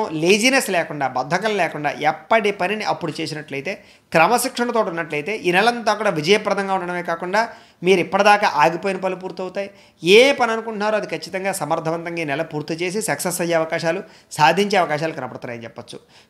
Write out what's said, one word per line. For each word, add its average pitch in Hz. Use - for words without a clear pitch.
లేజినెస్ 208
లేకుండా, 156
బద్ధకం 147
లేకుండా 151
ఎప్పటి 208
పనిని 196
అప్పుడు 160
చేసినట్లయితే, 147
క్రమశిక్షణతో 233
ఉన్నట్లయితే, 165
ఈ 175
నెలంతా 220
కూడా 208
విజయప్రదంగా 196
ఉండడమే 175
కాకుండా 180
మీరు 180
ఇప్పటిదాకా 202
ఆగిపోయిన 170
పనులు 185
పూర్తవుతాయి. 185
ఏ 190
పని 240
అనుకుంటున్నారో 220
అది 185
ఖచ్చితంగా 180
సమర్థవంతంగా 165
ఈ 165
నెల 143
పూర్తి 156
చేసి 175
సక్సెస్ 170
అయ్యే 170
అవకాశాలు, 165
సాధించే 185
అవకాశాలు 156
కనపడుతున్నాయని 120
చెప్పొచ్చు. -